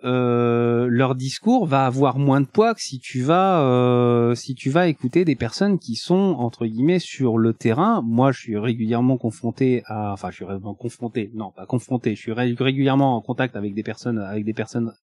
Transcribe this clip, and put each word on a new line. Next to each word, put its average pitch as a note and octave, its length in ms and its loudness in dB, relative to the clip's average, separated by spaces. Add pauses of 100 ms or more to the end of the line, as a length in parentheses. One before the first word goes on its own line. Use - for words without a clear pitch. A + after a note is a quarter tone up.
euh, A#2+ 840 2
leur B2+ 260 2
discours F3+ 520 0
va - 180 2
avoir C3+ 340 2
moins C#3 220 4
de C3+ 60 0
poids A3 280 2
que - 60 -14
si C3 200 -10
tu B2 220 -6
vas, F3 400 2
euh, B2 720 4
si C3 200 -8
tu C3+ 160 -6
vas F3 180 4
écouter D#3 360 0
des C#3+ 120 2
personnes F#3+ 420 0
qui A2+ 180 -8
sont, F#3 420 0
entre A#2+ 280 -4
guillemets, C#3 340 2
sur A#2 380 0
le A2+ 140 4
terrain. D#3 520 0
Moi, B2 280 4
je - 80 -6
suis G#2+ 160 -6
régulièrement A#2 600 0
confronté A#2 680 -2
à, G#2+ 260 -6
enfin, F#2 180 -8
je - 60 -14
suis G2+ 80 -14
régulièrement G2 300 -10
confronté, A#2 600 -8
non, G#2 160 -8
pas F#2+ 160 -18
confronté, A#2+ 480 -2
je - 60 -10
suis A2+ 120 -8
ré-, A#2+ 260 -2
régulièrement C3+ 580 2
en - 40 -4
contact B2+ 360 -4
avec G2+ 180 -6
des G#2+ 80 -6
personnes, A2+ 360 -6
avec G#2 260 -6
des G#2+ 100 -4
personnes A2+ 380 -6 (200)